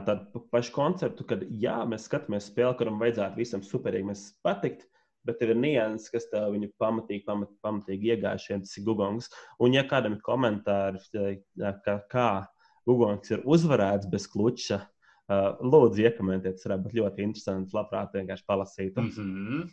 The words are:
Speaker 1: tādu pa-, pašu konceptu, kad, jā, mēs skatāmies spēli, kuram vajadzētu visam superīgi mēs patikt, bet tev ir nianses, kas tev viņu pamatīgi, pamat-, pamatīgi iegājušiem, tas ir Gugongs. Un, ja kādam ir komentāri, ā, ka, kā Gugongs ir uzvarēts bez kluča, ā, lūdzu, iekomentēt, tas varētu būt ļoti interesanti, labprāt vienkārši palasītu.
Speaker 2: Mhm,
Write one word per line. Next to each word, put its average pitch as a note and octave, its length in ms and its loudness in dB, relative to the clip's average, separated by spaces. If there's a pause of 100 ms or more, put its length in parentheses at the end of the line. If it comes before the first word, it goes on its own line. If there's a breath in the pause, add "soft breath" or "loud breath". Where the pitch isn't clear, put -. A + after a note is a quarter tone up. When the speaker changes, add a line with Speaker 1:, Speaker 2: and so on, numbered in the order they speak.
Speaker 1:
tādu G#2 260 -2
pa-, - 200 -12
pašu A#2+ 200 0
konceptu, D#3 560 -2
kad, G2+ 160 -2
jā, A2 300 -2 (100)
mēs A2+ 240 -4
skatāmies G#2 400 -4
spēli, B2 300 2
kuram A2 240 -2
vajadzētu A2 340 0
visam A2+ 260 -4
superīgi G2 460 -4
mēs G2+ 140 -6 (200)
patikt, - 440 -2 (400)
bet A#2 160 -4
tev A2+ 100 4
ir A#2 80 4
nianses, A2+ 500 0
kas - 220 -4
tev G#2+ 220 0
viņu G#2 240 -2
pamatīgi, A2 500 -2
pamat-, G2+ 320 -4
pamatīgi G#2 560 -2
iegājušiem, G2+ 480 -4
tas - 160 -16
ir G2+ 80 -6
Gugongs. G#2 400 0 (300 loud breath)
Un, B2+ 180 6
ja C3+ 80 4
kādam A#2+ 320 0
ir - 80 -12
komentāri, G2+ 800 0 (560)
ā, G2 220 -2
ka, G2+ 240 -2
kā B2 240 2 (580 soft breath)
Gugongs A2+ 480 2
ir F#2+ 80 -6
uzvarēts A#2 680 4
bez - 160 -2
kluča, G#2+ 540 0 (500 soft breath)
ā, G2+ 60 2 (220)
lūdzu, B2+ 440 8
iekomentēt, F#2+ 560 2
tas - 80 -14
varētu G2 220 -2
būt G#2+ 80 -12
ļoti G2+ 260 0
interesanti, G2 540 -4
labprāt G2+ 400 -4
vienkārši F#2+ 320 -6
palasītu. G2 560 -2
Speaker 2:
Mhm, G#2 560 -6 (140)